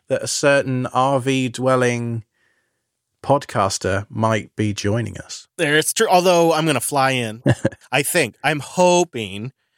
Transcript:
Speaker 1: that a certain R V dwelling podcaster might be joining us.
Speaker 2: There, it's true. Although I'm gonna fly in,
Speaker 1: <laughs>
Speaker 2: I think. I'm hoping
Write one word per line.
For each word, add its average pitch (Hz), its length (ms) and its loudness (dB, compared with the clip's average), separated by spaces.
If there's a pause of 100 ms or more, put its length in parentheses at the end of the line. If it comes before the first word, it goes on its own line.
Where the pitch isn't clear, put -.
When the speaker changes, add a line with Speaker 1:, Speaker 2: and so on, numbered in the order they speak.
Speaker 1:
that - 140 -2
a 117 60 -6
certain 131 580 0
R 131 340 0
V 131 280 0
dwelling 120 760 0 (960)
podcaster 101 880 0
might 110 480 -2
be 107 160 -2
joining 101 460 -4
us. - 300 -18 (100)
Speaker 2:
There, 151 180 2
it's 156 160 0
true. 220 160 0
Although 175 460 4
I'm 156 100 0
gonna 139 160 2
fly 135 300 0
in, 117 320 -4 (240)
Speaker 1:
<laughs> - 260 -12
Speaker 2:
I 127 100 2
think. 135 400 -2
I'm 147 180 0
hoping 135 920 0 (260)